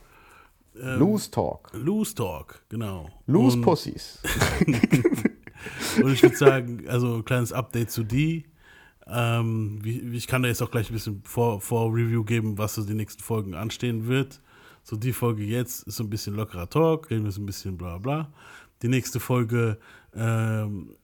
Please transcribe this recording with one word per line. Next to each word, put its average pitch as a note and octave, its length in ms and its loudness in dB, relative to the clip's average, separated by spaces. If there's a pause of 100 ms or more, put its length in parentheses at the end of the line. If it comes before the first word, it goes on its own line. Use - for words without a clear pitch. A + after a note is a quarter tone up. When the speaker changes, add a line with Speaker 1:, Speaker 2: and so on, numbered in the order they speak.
(800)
Speaker 1:
Ähm, C3 200 -4
Speaker 2:
Loose G3+ 300 2
Talk. - 420 -4
Speaker 1:
Loose G3 420 -2
Talk, F2 540 -8
genau. G2 420 -8 (160)
Speaker 2:
Loose B2+ 300 6
Speaker 1:
Und A#2+ 60 2
Speaker 2:
Pussies. - 600 0 (440)
Speaker 1:
<laughs> - 1400 0
Und C3+ 100 6
ich B2+ 100 6
würd - 140 8
sagen, B2+ 520 4
also A#2+ 280 2
ein A2 80 -4
kleines B2 280 2
Update A#2 380 -2
zu A#2 140 -2
die. D3+ 420 0 (600)
Ähm, A2+ 760 0
wie, A2+ 160 -4 (180)
ich A2+ 120 -8
kann B2+ 140 0
da B2 60 2
jetzt A#2 140 0
auch A2 80 -4
gleich A2+ 200 -2
ein - 20 -6
bisschen G#2 320 -6
Vor-, A#2 360 -2
Vor-Review A2+ 640 0
geben, A2 340 0
was G#2 200 -4
so A2 80 -4
die G#2 100 -4
nächsten G#2+ 280 -6
Folgen G#2 320 -4
anstehen A2+ 520 -4
wird. C3 340 0 (420)
So - 140 -8
die A#2 160 -2
Folge A2+ 320 0
jetzt A#2+ 420 -4
ist G#2 100 -10
so A#2 80 -4
ein G2+ 60 -6
bisschen G#2 240 -6
lockerer F#2+ 360 -6
Talk, D#3+ 400 2
reden A2 140 0
wir G#2 80 -2
so G#2 100 -6
ein G2+ 40 -6
bisschen F#2+ 300 -8
bla F2 220 -8
bla. C#3+ 340 -4 (500)
Die A#2+ 60 0
nächste B2 320 0
Folge, A#2 580 0 (360)
ähm, A2 880 -2